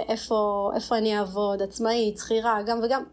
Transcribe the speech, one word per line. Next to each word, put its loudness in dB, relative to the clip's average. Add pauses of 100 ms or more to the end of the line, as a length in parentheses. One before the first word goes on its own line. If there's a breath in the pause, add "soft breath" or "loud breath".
איפה, 0
איפה 0
אני 2
אעבוד, 0
עצמאית, 0
שכירה, 0
גם 0
וגם, 0